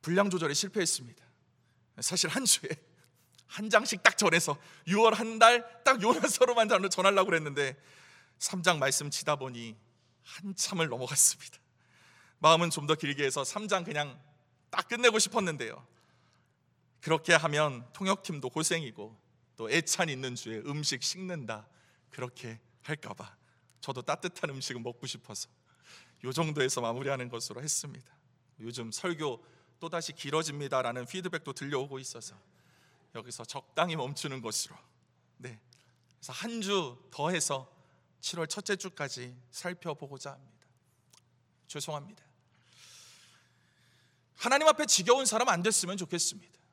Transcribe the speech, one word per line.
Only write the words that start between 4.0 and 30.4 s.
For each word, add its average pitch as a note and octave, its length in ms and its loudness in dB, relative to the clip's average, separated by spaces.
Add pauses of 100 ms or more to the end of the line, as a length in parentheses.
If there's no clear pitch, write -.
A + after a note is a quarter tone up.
딱 - 160 8
전해서 E3 400 4 (300)
유월 A3 260 6
한 A3 240 -4
달 A#3 460 6
딱 C4 180 4
요나서로만 A#3+ 680 4
전-, G3 220 4
전하려고 F#3+ 360 4
그랬는데 C#3+ 540 -2 (580)
삼 F#3 240 -4
장 E3+ 180 4
말씀 C#3 300 0
치다 D3 260 -2
보니 A#2+ 400 -10 (480)
한참을 E3+ 640 -2
넘어갔습니다. - 680 0 (840)
마음은 E3 300 6
좀 D3 160 -6
더 D#3 100 4
길게 C#3+ 280 -2
해서 C3+ 200 0
삼 G#3 240 -6
장 F#3 160 -2
그냥 D3 360 -6 (500)
딱 - 180 -4
끝내고 A#3 320 4
싶었는데요. C3 680 -2 (1120)
그렇게 D#3+ 340 4
하면 D3 580 2
통역팀도 F#3+ 580 -4
고생이고 B2+ 680 -4 (360)
또 A2+ 140 -8
애찬 D#3+ 380 2
있는 C3 260 -6
주에 A2 240 -8
음식 C#3+ 440 -4
식는다, D3 640 -8 (440)
그렇게 A#2+ 500 -10 (220)
할까 - 300 -8
봐 - 240 -16 (440)
저도 B2 220 -8
따뜻한 D3+ 480 -4
음식은 C3 320 -10
먹고 A#2+ 240 -10
싶어서 - 420 -12 (760)
요 C3 80 -6
정도에서 C#3+ 480 0
마무리하는 B2+ 480 -4
것으로 A#2 340 -10
했습니다. - 540 -8 (440)
요즘 A2+ 320 -10
설교 D3+ 520 -6 (360)
또다시 E3 320 -8
길어집니다라는 C#3 960 -2